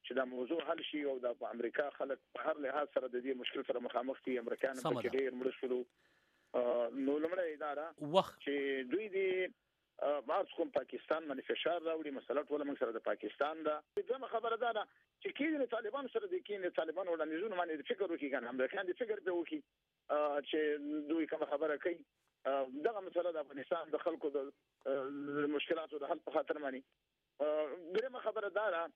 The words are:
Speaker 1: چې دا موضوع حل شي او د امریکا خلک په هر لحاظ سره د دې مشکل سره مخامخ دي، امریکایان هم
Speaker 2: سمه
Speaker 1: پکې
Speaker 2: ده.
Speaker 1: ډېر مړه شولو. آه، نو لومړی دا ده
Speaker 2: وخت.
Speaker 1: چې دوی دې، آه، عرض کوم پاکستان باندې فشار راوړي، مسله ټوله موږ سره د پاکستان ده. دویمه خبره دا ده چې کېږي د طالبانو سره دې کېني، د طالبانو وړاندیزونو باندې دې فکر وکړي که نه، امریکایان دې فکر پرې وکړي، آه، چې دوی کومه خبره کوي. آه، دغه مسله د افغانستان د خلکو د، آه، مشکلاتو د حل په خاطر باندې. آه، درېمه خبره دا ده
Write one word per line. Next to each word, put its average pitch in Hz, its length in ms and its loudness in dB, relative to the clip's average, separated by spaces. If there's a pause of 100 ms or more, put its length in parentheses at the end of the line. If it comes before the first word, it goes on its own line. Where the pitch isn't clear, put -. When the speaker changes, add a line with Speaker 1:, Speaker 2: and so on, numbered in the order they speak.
Speaker 1:
چې 123 100 -6
دا 131 100 4
موضوع 127 320 -2 (120)
حل 165 180 0
شي 151 160 -2
او 135 160 0
د 120 300 -2
امریکا 117 480 0
خلک 135 220 -2 (140)
په 117 120 -8
هر 156 180 0
لحاظ 139 300 0
سره 127 140 2
د 123 160 -2
دې 131 180 0
مشکل - 260 -4
سره 123 120 0
مخامخ 123 460 -2
دي، 131 120 0
امریکایان 120 380 -2
هم 131 60 -8
Speaker 2:
سمه 123 200 2
Speaker 1:
پکې 120 100 0
Speaker 2:
ده. 131 80 2
Speaker 1:
ډېر 131 200 0
مړه 127 200 0
شولو. 127 260 -2 (680)
آه، 120 360 4 (160)
نو 139 140 4
لومړی 165 400 0
دا 147 160 -2
ده 147 100 -4 (300)
Speaker 2:
وخت. - 260 6
Speaker 1:
چې 143 140 0 (380)
دوی 214 160 0
دې، 185 440 2 (460)
آه، 143 240 2 (160)
عرض - 180 0
کوم 160 120 0
پاکستان 151 580 -2
باندې 131 240 -4
فشار 165 300 2
راوړي، 160 380 -2
مسله 143 300 0
ټوله 143 180 0
موږ 139 120 -4
سره 113 120 2
د 113 160 -4
پاکستان 143 560 0
ده. 151 120 2 (340)
دویمه 262 180 -2
خبره 226 380 0
دا 233 60 2
ده 208 120 0 (380)
چې 403 160 -4
کېږي 302 240 2
د 247 140 0
طالبانو 240 400 -4
سره 208 120 0
دې 180 200 0
کېني، 202 200 -4
د 165 140 -2
طالبانو 165 340 0
وړاندیزونو 160 400 0
باندې 170 240 0
دې 139 140 -8
فکر 185 180 0
وکړي 143 180 -2
که 131 100 0
نه، 117 100 -4
امریکایان 131 380 0
دې 180 120 0
فکر 214 200 0
پرې 180 180 -2
وکړي، 156 240 -2 (480)
آه، 147 320 4
چې - 160 0 (520)
دوی 160 180 2
کومه 156 180 0
خبره 147 320 2
کوي. 170 280 -2 (400)
آه، 135 220 2 (200)
دغه 220 120 2
مسله 175 320 0
د 160 60 -4
افغانستان 143 520 -4
د 147 80 0
خلکو 160 320 0
د، 143 80 0 (480)
آه، 135 220 2 (480)
مشکلاتو 151 420 -2
د 139 140 -2
حل 156 80 0
په 139 120 -8
خاطر 151 260 0
باندې. 135 240 -4 (600)
آه، 151 260 2 (280)
درېمه 254 240 -2
خبره 208 300 -2
دا 202 220 2
ده 170 120 0 (120)